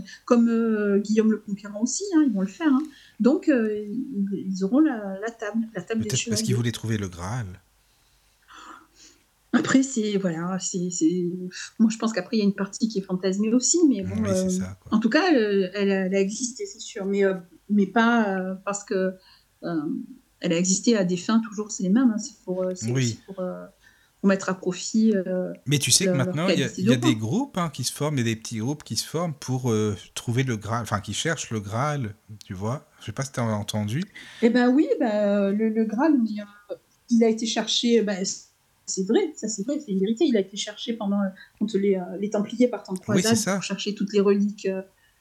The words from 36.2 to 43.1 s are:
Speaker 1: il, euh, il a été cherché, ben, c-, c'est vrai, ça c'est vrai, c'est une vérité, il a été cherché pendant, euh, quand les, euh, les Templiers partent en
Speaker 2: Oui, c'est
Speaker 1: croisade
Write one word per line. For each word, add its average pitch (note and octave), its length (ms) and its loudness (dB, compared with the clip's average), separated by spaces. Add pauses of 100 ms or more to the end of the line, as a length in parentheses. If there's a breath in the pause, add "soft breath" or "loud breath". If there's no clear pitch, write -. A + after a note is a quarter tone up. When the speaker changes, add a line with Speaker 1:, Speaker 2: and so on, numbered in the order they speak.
Speaker 1:
il, G#3+ 180 -2
euh, - 340 -16 (340)
il A#3 140 6
a A3+ 60 6
été A3+ 180 0
cherché, A3+ 560 2
ben, G3 200 -4
c-, - 200 -6 (420)
c'est F#3+ 220 -4
vrai, D#4 280 2
ça A3 120 -8
c'est G3 200 -6
vrai, D4 120 -2
c'est - 120 -10
une F#3+ 80 0
vérité, A3+ 260 2
il B3 100 4
a G#3 40 4
été G3 180 -4
cherché G#3+ 360 -8
pendant, G3+ 280 -2
euh, G3 60 0 (320 loud breath)
quand G#3+ 160 -2
les, G3 200 2
euh, F#3 60 -2 (180)
les G3+ 120 -4
Templiers A3 360 2
partent G#3+ 220 -8
en G3 40 -8
Speaker 2:
Oui, F#3 60 -4
c'est - 40 -20
Speaker 1:
croisade G#3+ 320 2